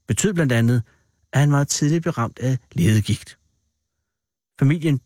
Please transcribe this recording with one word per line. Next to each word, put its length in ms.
betød 260
blandt 200
andet, 300
at 60
han 100
meget 180
tidligt 340
blev 100
ramt 280
af 180
leddegigt. 680
Familien 460